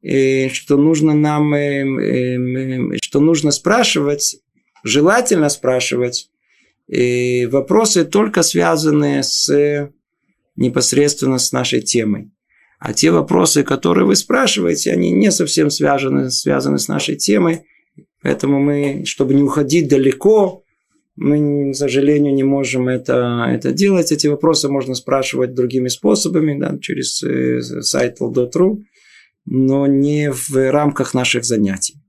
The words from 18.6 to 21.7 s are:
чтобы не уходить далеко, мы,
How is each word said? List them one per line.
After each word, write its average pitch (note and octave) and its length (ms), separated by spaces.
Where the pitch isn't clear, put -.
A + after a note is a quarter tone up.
чтобы C3 280
не C#3 80
уходить D3 460
далеко, F3+ 760
мы, C#3+ 560